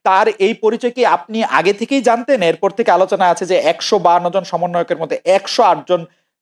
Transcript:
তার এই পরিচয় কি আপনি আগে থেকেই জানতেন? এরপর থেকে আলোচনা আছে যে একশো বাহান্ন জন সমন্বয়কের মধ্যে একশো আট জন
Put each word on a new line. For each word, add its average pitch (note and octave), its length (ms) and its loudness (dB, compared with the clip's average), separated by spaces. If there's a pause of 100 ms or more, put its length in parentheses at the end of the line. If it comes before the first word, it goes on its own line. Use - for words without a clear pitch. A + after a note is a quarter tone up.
তার G3 240 2
এই G#3+ 260 0
পরিচয় A#3 380 -2
কি A#3+ 140 0
আপনি G#3+ 380 -2
আগে E3 300 2
থেকেই A#3 280 -2
জানতেন? A#3 400 0
এরপর E3 280 0
থেকে - 220 0
আলোচনা F#3 380 2
আছে E3+ 160 -2
যে F3+ 100 0
একশো E3 440 0
বাহান্ন F3 300 2
জন F#3 140 -2
সমন্বয়কের F3 540 -4
মধ্যে E3 280 -6
একশো F#3+ 380 0
আট E3 240 2
জন F3 180 -2 (360)